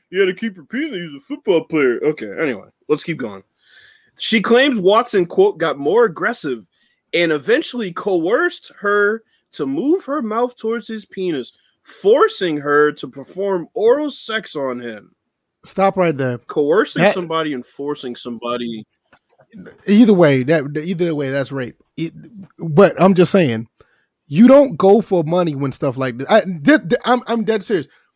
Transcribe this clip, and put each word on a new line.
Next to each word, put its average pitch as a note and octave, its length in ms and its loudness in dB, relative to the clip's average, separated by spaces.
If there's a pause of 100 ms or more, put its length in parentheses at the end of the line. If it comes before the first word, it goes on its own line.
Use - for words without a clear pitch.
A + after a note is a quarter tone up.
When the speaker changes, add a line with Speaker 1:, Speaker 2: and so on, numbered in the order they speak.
Speaker 1:
You F3+ 100 -2
gotta F#3+ 140 0
keep F#3+ 240 -10
repeating B3+ 360 -10
he's E3+ 200 -12
a C#3 60 -18
football G3+ 440 -2
player. C3+ 400 0
Okay, C#3+ 260 -4 (100)
anyway, B2+ 280 -6 (200)
let's D3+ 140 -2
keep D#3+ 160 -8
going. G2+ 240 -12 (760)
She - 240 -2
claims B3 380 2
Watson, G3+ 480 2
quote, F#3+ 320 2
"got D3+ 200 -4
more F3 260 2
aggressive C#3+ 600 -6 (480)
and E3 200 0
eventually G#3+ 600 -2
coerced G3+ 880 -2
her G#3 440 -2 (300)
to D3 140 -6
move B3 380 -2
her C#4 180 -6
mouth A3+ 340 -4
towards A3 300 -6
his A3 180 -12
penis, E3 480 -6 (300)
forcing G3+ 760 0
her D3 340 2
to D3 160 -14
perform F3+ 640 -6
oral C4+ 360 2
sex - 440 -10
on C3 260 -6
him." A2+ 340 -14 (500)
Speaker 2:
Stop F#3+ 320 0
right E3+ 200 0
there. B2+ 220 -4
Speaker 1:
Coercing D#3+ 640 0
Speaker 2:
That G3 120 4
Speaker 1:
somebody D#3+ 400 -4
and B2 100 -10
forcing C#3+ 500 -10
somebody. A#2+ 720 -8 (1000)
Speaker 2:
Either G#3+ 280 6
way, C#3+ 280 4
that, D3 220 0 (200)
either E3+ 300 -2
way, C#3+ 160 -4
that's C3+ 220 -4
rape. C3 240 -10 (200)
It, D#3+ 160 -8 (460)
but E3 420 2
I'm F#3+ 140 6
just F3 160 4
saying, A#2+ 380 0 (580)
you F3+ 220 6
don't C4+ 280 6
go G3 240 6
for F#3 220 0
money E3 320 0
when C#3 160 -4
stuff B2+ 260 -4
like B2+ 220 -4
this. C3+ 100 -8
I, G#3+ 120 6
thi-, F3+ 380 2
thi-, E3+ 260 -2
I'm, A#3+ 240 0
I'm A3+ 160 -2
dead G#3+ 180 -2
serious. E3+ 240 -4 (300)